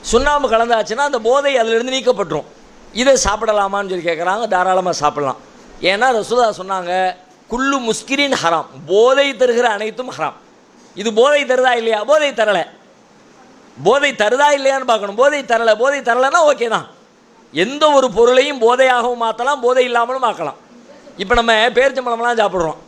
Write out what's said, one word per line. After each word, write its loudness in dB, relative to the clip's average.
சுண்ணாம்பு 0
கலந்தாச்சுன்னா 0
அந்த -2
போதை 0
அதிலிருந்து 0
நீக்கப்பட்டுரும். -2
இதை 4
சாப்பிடலாமான்னு -2
சொல்லி -6
கேக்குறாங்க. -2
தாராளமா 0
சாப்பிடலாம். -4
ஏன்னா 0
ரசூலா 0
சொன்னாங்க, -4
"குல்லு -2
முஸ்கிரின் -2
ஹராம்", 0
போதை 2
தருகிற 0
அனைத்தும் -4
ஹராம். -6
இது -2
போதை 4
தருதா 2
இல்லையா? -2
போதை 2
தரல. 0
போதை 2
தருதா 2
இல்லையான்னு 0
பார்க்கணும். -2
போதை 2
தரல, 0
போதை 0
தரலன்னா 0
ஓகே 0
தான். -4
எந்த 0
ஒரு 4
பொருளையும் 2
போதையாகவும் 2
மாத்தலாம், -2
போதை 2
இல்லாமலும் -2
ஆக்கலாம். -4
இப்ப -2
நம்ம 2
பேரிச்சம்பழம்லாம் 0
சாப்பிடுறோம். 0